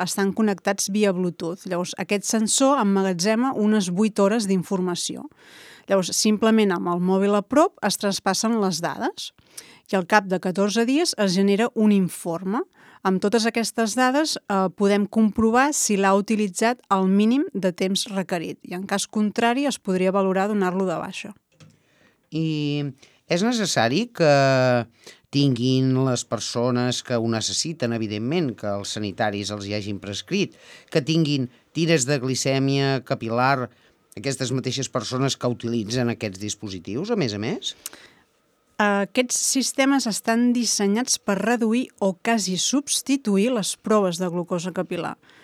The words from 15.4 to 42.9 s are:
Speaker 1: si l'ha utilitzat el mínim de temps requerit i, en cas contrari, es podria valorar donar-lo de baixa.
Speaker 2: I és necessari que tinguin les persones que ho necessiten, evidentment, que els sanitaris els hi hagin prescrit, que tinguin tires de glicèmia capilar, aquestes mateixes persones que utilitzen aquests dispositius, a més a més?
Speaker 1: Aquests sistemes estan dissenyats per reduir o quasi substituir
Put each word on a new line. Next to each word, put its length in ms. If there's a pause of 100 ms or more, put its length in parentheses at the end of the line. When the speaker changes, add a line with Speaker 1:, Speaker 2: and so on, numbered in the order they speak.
Speaker 1:
si 240
l'ha 220
utilitzat 600 (100)
el 180
mínim 440
de 200
temps 380
requerit 520
i, 120
en 120
cas 200
contrari, 600
es 120
podria 340
valorar 360
donar-lo 400
de 100
baixa. 360 (960)
Speaker 2:
I 600 (400)
és 120
necessari 720
que 180 (960)
tinguin 640 (140)
les 180
persones 760
que 160
ho 100
necessiten, 640
evidentment, 640
que 120
els 260
sanitaris 580
els 120
hi 100
hagin 260
prescrit, 520 (360)
que 120
tinguin 460 (280)
tires 320
de 140
glicèmia 840
capilar, 640 (480)
aquestes 400
mateixes 320
persones 480
que 160
utilitzen 560
aquests 320
dispositius, 720
a 80
més 160
a 60
més? 320 (1000)
Speaker 1:
Aquests 640
sistemes 680
estan 440
dissenyats 640
per 240
reduir 460 (120)
o 140
quasi 480
substituir 920